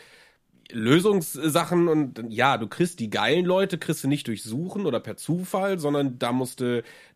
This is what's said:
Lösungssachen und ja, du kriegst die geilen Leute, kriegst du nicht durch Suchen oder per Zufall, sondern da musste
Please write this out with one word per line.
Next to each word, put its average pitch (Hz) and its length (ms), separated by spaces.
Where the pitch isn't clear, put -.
Lösungssachen 160 1160
und 143 420
ja, 120 260
du 113 100
kriegst - 320
die 110 120
geilen 131 340
Leute, 185 340
kriegst - 240
du 135 60
nicht 143 200
durch 107 140
Suchen 175 440
oder 120 120
per 104 180
Zufall, 185 600
sondern 143 400
da 120 140
musste 123 520